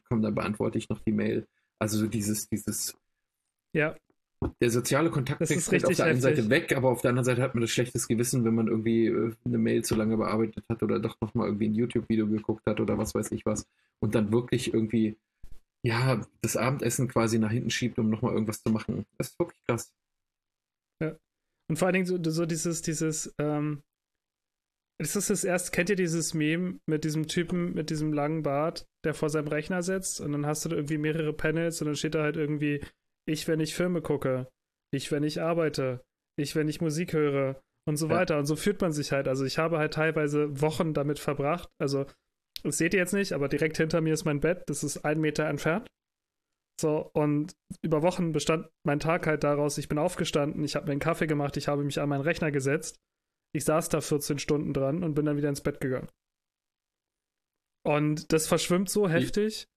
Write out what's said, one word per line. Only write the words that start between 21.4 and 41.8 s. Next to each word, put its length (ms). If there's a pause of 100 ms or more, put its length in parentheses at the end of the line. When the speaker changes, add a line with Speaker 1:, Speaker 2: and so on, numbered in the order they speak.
Speaker 2:
Und 80
vor 80
allen 80
Dingen 120
so, 160
so 240
dieses, 360
dieses, 560
ähm, 440 (1160)
das 160
ist 140
das 160
erste, 260
kennt 180
ihr 60
dieses 380
Meme 520
mit 200
diesem 240
Typen, 440
mit 160
diesem 220
langen 320
Bart, 440 (180)
der 80
vor 160
seinem 180
Rechner 340
sitzt 380
und 140
dann 120
hast 200
du 40
da 60
irgendwie 220
mehrere 340
Panels 500
und 60
dann 80
steht 200
da 80
halt 120
irgendwie, 460 (440)
ich, 220
wenn 140
ich 120
Filme 280
gucke, 500 (400)
ich, 220
wenn 100
ich 180
arbeite, 640 (320)
ich, 220
wenn 100
ich 140
Musik 320
höre 480 (240)
und 100
so 140
Speaker 1:
Ja. 60
Speaker 2:
weiter. 220
Und 100
so 100
führt 240
man 100
sich 220
halt. 160
Also 160
ich 120
habe 200
halt 160
teilweise 680
Wochen 340
damit 260
verbracht, 500 (100)
also 260 (580)